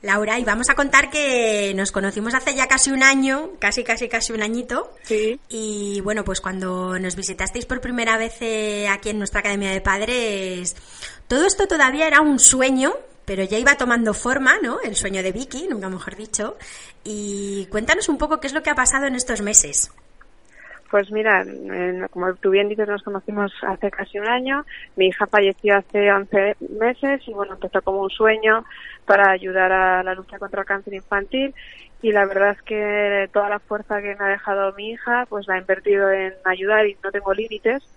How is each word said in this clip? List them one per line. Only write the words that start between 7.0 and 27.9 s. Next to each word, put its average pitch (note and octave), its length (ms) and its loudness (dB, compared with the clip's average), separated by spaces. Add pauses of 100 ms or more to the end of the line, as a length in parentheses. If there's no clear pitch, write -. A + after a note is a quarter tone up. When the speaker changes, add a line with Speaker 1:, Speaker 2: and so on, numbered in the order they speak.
Speaker 1:
visitasteis G3 520 -8
por B3+ 120 -6
primera A#3 380 -2
vez, A3+ 240 -4
eh, G#3+ 480 -4
aquí G3+ 220 -2
en G#3+ 80 -4
nuestra G3+ 220 -2
Academia G3+ 280 -2
de F#3+ 120 -2
Padres, G3 960 -2 (520)
todo C#4+ 180 4
esto G4 220 2
todavía D4 400 2
era D4 140 6
un C#4+ 180 4
sueño, C4 540 4 (320)
pero G3 180 -2
ya G#3 160 0
iba C#4 160 6
tomando A#3 400 2
forma, C4+ 480 2
¿no? C4 200 -2
El G#3 120 -6
sueño F#3+ 260 -4
de F#3+ 120 -2
Vicky, C4+ 360 -8
nunca G3+ 180 -6
mejor F#3+ 280 -10
dicho. G#3+ 420 -8 (460)
Y G3+ 680 -8
cuéntanos C#4 400 -2
un C#4+ 80 0
poco D4+ 220 -2
qué C#4 80 -8
es C4+ 60 -6
lo D#4 100 -4
que D4+ 80 0
ha D4 40 0
pasado C4+ 300 2
en C4+ 80 0
estos A#3+ 300 -4
meses. - 480 0 (1000)
Speaker 2:
Pues G3+ 200 2
mira, G#3+ 340 2
en, F#3 680 -6
como F3+ 240 -2
tú F#3+ 160 0
bien G3+ 180 4
dices, G#3 180 -2
nos G#3 180 -4
conocimos G3+ 500 -4 (120)
hace G3 260 -4
casi - 280 -8
un G#3 80 -4
año. C4 380 -2 (320)
Mi F#3+ 100 4
hija F#3 200 0
falleció G3+ 500 4
hace G3+ 340 2
once G3 460 2 (200)
meses B3+ 500 0
y, A#3 40 -14
bueno, G3 220 -6
empezó F#3+ 280 -2
como G3 200 -2